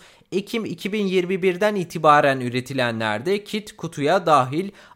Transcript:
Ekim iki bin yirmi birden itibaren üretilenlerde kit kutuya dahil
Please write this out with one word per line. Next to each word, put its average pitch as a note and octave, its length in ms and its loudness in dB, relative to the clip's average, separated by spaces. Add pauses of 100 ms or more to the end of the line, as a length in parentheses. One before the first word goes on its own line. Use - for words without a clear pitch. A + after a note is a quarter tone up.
(320)
Ekim G3+ 340 -6
iki F#3 280 -8
bin G#3 140 -2
yirmi F3+ 360 0
birden F#3+ 320 0
itibaren D3 640 4
üretilenlerde B2 1040 -2
kit - 340 -8
kutuya E3 480 -2
dahil D3+ 460 2 (240)